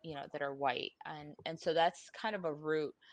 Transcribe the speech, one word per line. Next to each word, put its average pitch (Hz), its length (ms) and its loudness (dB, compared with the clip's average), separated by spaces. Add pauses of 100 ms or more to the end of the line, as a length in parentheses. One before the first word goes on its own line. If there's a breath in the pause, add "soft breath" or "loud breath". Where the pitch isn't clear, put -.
you 160 120 -8
know, 139 160 -6
that 147 100 -2
are 139 140 0
white. 139 360 2 (140)
And, 151 300 -10 (100)
and 165 140 -4
so 170 140 2
that's 165 360 4 (100)
kind 214 160 -2
of 185 100 -2
a 156 80 2
root 156 400 0 (200)